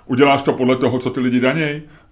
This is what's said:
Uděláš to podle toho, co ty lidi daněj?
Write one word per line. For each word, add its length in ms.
Uděláš 360
to 120
podle 220
toho, 240
co 100
ty 100
lidi 200
daněj? 420